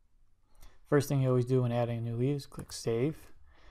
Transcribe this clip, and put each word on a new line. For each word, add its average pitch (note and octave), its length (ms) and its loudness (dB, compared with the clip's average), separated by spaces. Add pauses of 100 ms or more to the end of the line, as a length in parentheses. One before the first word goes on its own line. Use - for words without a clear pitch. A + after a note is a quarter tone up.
(880)
First C#3+ 180 4
thing C#3 140 2
you C3 80 4
always B2+ 160 4
do B2+ 160 2
when A#2+ 100 0
adding A#2+ 280 0
a - 20 -6
new A#2 140 -4
lead C3+ 220 0
is C3+ 100 -10
click - 260 -14
Save. A#2+ 420 -2 (560)